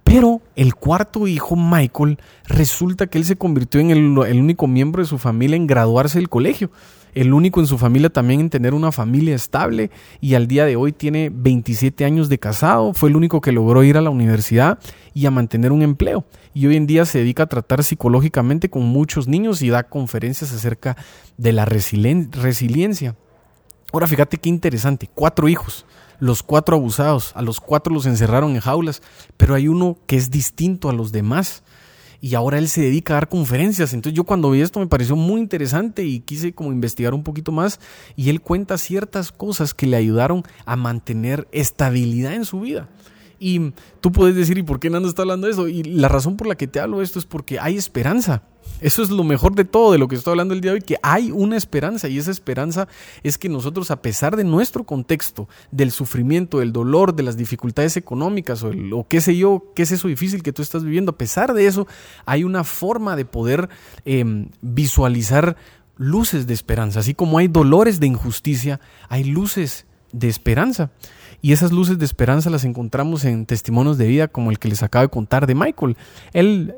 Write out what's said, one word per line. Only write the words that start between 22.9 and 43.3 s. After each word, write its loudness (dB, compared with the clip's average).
Ahora, 0
fíjate 0
qué -4
interesante. -2
Cuatro 0
hijos. -2
Los 0
cuatro 2
abusados, 0
a -8
los -6
cuatro 0
los 0
encerraron 2
en -2
jaulas, -2
pero 4
hay 2
uno 0
que 0
es -2
distinto -4
a -2
los -4
demás -4
y -4
ahora 0
él 0
se -2
dedica 0
a 2
dar -2
conferencias. -2
Entonces -6
yo 0
cuando 0
vi 4
esto -2
me -4
pareció 0
muy 0
interesante -4
y -6
quise -8
como -8
investigar -4
un -6
poquito -8
más -4
y 0
él 0
cuenta -4
ciertas -6
cosas -6
que -2
le 2
ayudaron 0
a -6
mantener -4
estabilidad -2
en -6
su -8
vida. -10